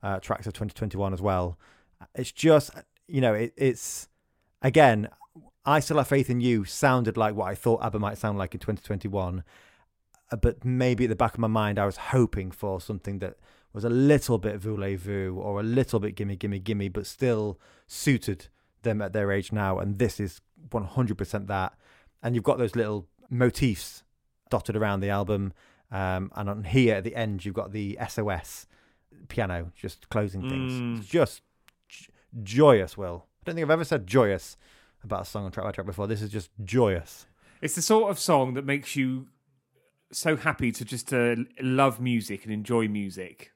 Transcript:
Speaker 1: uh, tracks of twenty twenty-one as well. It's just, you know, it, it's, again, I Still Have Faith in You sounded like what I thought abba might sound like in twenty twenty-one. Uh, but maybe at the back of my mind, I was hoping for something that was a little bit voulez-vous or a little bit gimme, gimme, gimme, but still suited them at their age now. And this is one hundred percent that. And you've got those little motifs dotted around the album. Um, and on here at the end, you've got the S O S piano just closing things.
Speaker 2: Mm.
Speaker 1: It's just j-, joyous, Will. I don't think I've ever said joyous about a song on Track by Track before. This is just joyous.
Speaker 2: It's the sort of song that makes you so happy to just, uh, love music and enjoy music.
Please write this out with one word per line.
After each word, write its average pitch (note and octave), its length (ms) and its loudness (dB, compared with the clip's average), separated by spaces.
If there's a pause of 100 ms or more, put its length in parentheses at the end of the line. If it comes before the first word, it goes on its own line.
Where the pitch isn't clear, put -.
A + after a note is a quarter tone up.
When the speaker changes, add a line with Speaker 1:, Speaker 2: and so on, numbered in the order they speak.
Speaker 1:
uh, G2 200 -4
tracks - 260 -4
of G#2 60 -6
twenty G#2+ 200 -8
twenty-one G2 400 -4
as F2 80 -6
well. F#2 380 0 (560)
It's B2+ 160 -6
just, D#3 400 6 (380)
you D#3 100 -2
know, B2 140 4
it, A2+ 240 -2
it's, - 500 -2 (540)
again, B2+ 480 6 (560)
I D3 140 4
Still - 180 0
Have C3+ 120 4
Faith C#3 200 2
in B2 120 0
You A#2 240 2
sounded B2+ 520 2
like G#2+ 180 2
what G2+ 140 -2
I G2+ 60 -6
thought A2+ 280 2
abba A2 160 -2
might G#2 180 -2
sound G#2 200 -2
like F#2+ 160 -4
in F#2+ 60 -8
twenty - 240 -6
twenty-one. F#2+ 600 -4 (880)
Uh, B2+ 40 -4
but A2 300 2
maybe B2+ 400 2
at A#2 40 4
the G#2+ 60 0
back A2+ 180 2
of - 60 -6
my A2+ 80 2
mind, G#2+ 320 2
I G2+ 60 4
was G2 120 0
hoping G#2+ 540 0
for F#2+ 300 -6
something G2+ 380 -8
that F#2 180 -8 (340)
was G#2+ 140 -8
a A#2+ 40 0
little C3 480 4
bit G#2 220 -4
voulez-vous G2 800 -4
or G2+ 220 -4
a G#2 40 -2
little A#2+ 360 0
bit G2 160 -4
gimme, G2+ 200 -6
gimme, G2+ 240 -4
gimme, G2+ 300 -2
but G2+ 180 -6
still G#2+ 520 -2 (280)
suited - 600 0 (360)
them G#2+ 180 0
at F#2+ 120 -4
their G2+ 180 2
age G2 200 -2
now. G2 280 0
And G2 200 -4
this A2+ 200 0
is G2+ 220 -6 (280)
one A2 140 -4
hundred B2 340 -2
percent G2 300 -6
that. F#2+ 260 -2 (480)
And A#2+ 140 -2
you've A2+ 80 -2
got C#3+ 140 2
those A#2 180 -2
little G#2+ 320 -2 (220)
motifs B2 760 0 (460)
dotted - 260 -2
around G#2 240 0
the G2 100 -2
album. G2+ 440 -2 (380)
Um, F#2+ 440 -2
and G2+ 140 -6
on G#2 160 -6
here A2+ 300 4
at G2 100 -2
the A2+ 100 -8
end, G#2 300 -4
you've G2 100 -8
got G2 160 -6
the G2+ 280 -6
S A#2+ 200 -8
O G#2+ 100 -2
S - 380 -8 (600)
piano F2 460 -4
just - 340 -14
closing G2+ 400 -2
things. C3 240 -4
Speaker 2:
Mm. A#2+ 260 -4
Speaker 1:
It's G2 80 -12
just - 340 0 (460)
j-, - 200 -20 (360)
joyous, A2 540 6
Will. F2 300 -10
I - 180 -20
don't E3 100 -6
think E3 100 -4
I've C#3+ 60 4
ever D#3+ 140 2
said B2+ 220 -2
joyous G2+ 500 2 (460)
about F#2+ 200 -6
a - 20 -14
song G#2 200 -8
on F#2 60 -8
Track F#2 140 -8
by G2+ 60 -6
Track F#2+ 140 -8
before. G2 220 -6
This G#2+ 140 -4
is G#2+ 100 -8
just G2+ 180 -8 (140)
joyous. G2 640 0 (360)
Speaker 2:
It's D#3 140 -4
the F3 60 -4
sort G#3+ 280 4
of - 80 -2
song C3 360 2
that C#3 120 -4
makes C#3 300 -2
you C3 320 -2 (840)
so D#3+ 240 0
happy C3 340 0
to A#2 140 -8
just, A#2+ 280 -8
uh, A#2+ 220 2 (260)
love B2+ 380 2
music A#2 460 -2
and A2 80 -6
enjoy A2 340 0
music. F#2+ 680 -8